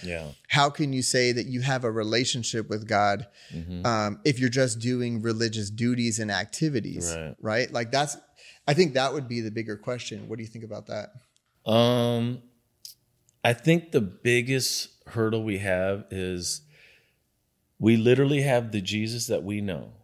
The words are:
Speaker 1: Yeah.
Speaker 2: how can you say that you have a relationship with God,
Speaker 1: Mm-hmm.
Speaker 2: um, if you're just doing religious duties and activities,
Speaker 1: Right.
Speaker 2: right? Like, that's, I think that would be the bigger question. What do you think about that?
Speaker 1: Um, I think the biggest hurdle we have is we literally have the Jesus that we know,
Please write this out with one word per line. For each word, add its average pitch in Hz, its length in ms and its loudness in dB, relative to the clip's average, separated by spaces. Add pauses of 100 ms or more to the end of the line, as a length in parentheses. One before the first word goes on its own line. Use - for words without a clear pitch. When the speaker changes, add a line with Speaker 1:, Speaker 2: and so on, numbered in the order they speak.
Speaker 1:
Yeah. 82 280 -8 (180)
Speaker 2:
how 147 200 4
can 147 220 -2
you 131 100 -2
say 123 320 2
that 120 140 -2
you 123 140 -4
have 131 240 0
a 113 60 0
relationship 113 760 -2
with 107 180 -4
God, 101 400 2 (260)
Speaker 1:
Mm-hmm. 87 320 -8
Speaker 2:
um, 107 400 0
if 135 140 2
you're 127 100 2
just 120 300 2
doing 120 420 -2
religious 110 480 -2
duties 117 500 0
and 107 120 -4
activities, 95 840 -2
Speaker 1:
Right. 80 260 -8
Speaker 2:
right? 110 300 -2
Like, 117 200 -4
that's, 143 260 0 (500)
I 151 60 6
think 151 220 4
that 131 180 2
would 139 160 -6
be 120 120 -4
the 110 100 -4
bigger 110 260 -6
question. 113 500 -8
What 110 120 -8
do 113 40 -10
you 107 60 -12
think 113 160 -14
about 107 220 -12
that? 107 240 -8 (580)
Speaker 1:
Um, 120 720 4 (1040)
I 120 80 4
think 165 380 2
the 127 100 4
biggest 123 880 0 (180)
hurdle 110 360 0
we 104 160 -2
have 98 520 0
is 92 500 -4 (1160)
we 113 200 6
literally 135 440 4
have 120 300 0
the 104 100 -2
Jesus 107 460 -4
that 98 160 -2
we 104 180 -4
know, 76 300 -6 (120)